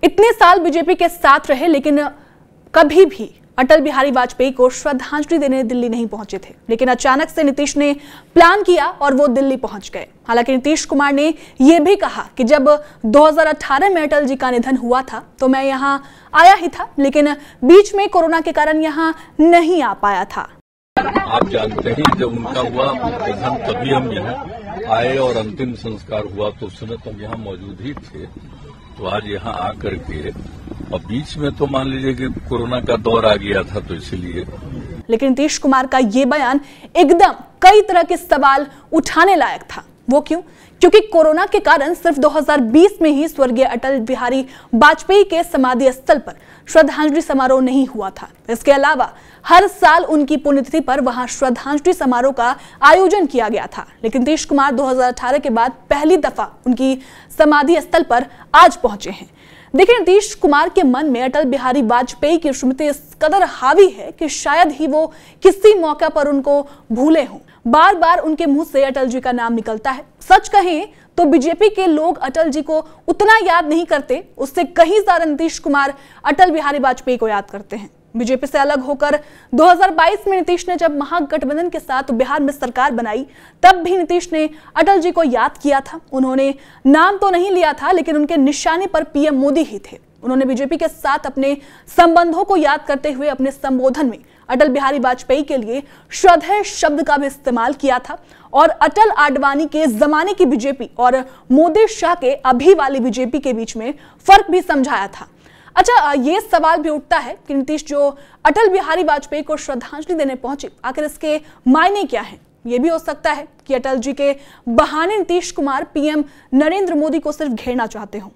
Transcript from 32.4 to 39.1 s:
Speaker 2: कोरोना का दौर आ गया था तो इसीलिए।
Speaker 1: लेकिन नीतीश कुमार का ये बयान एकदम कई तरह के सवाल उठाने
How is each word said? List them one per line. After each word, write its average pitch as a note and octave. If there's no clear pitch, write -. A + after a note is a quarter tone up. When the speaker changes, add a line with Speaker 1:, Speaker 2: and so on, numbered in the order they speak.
Speaker 2:
कोरोना A#2+
का A#2+
दौर A2+
आ G#2+
गया G2+
था G#2
तो F#2
इसीलिए। F2
Speaker 1:
लेकिन A#3
नीतीश C#4
कुमार C4
का C4
ये B3+
बयान C4+
एकदम E4+
कई G4+
तरह F#4
के E4+
सवाल C#4+
उठाने F4